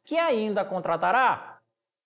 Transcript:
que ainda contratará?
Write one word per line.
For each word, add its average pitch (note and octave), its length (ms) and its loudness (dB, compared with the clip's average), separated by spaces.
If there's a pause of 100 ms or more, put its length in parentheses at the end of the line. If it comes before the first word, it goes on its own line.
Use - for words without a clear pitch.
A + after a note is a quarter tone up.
que D#4 120 -4
ainda A3 480 0
contratará? F#3 960 0 (460)